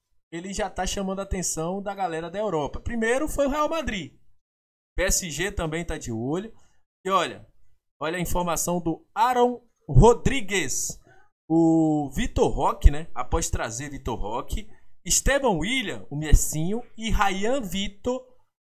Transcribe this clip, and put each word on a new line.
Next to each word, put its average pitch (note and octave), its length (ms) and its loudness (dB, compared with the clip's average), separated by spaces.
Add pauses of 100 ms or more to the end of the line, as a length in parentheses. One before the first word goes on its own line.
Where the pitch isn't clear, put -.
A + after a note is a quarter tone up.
(320)
ele F3+ 220 -10
já G3 160 -4
tá F#3 160 -4
chamando F#3+ 340 -4
a G3 40 -6
atenção F#3 580 -4
da G3 140 -8
galera E3+ 340 -4
da F3 80 -10
Europa. E3 420 -2
Primeiro A#3+ 480 -2
foi C#4+ 200 0
o - 20 0
Real D4+ 180 0
Madrid. A#3 460 -6 (840)
P E3 80 0
S F#3 280 -2
G F3 200 -2
também E3+ 320 -4
tá D#3+ 140 -8
de B2+ 140 -10
olho. D3 420 -4 (500)
E F#3 60 -4
olha, C#3 380 0 (520)
olha D#3+ 180 -2
a F3+ 40 -2
informação F3 580 0
do E3 260 -6 (100)
Aaron B3 460 2 (260)
Rodrigues. G3 1120 4 (480)
O D#3 640 4
Vitor B3 360 2
Roque, F3 420 6
né? D#3 240 -2
Após D#3+ 340 -2
trazer C3 400 -4
Vitor B2+ 300 -6
Roque, G#2+ 500 -4 (340)
Estevão B3 560 2
William, F3 500 -2
o C#3+ 60 -8
Messinho, D#3 680 2 (120)
e A3+ 140 -6
Ryan G3+ 520 0
Vitor G3+ 600 -6 (540)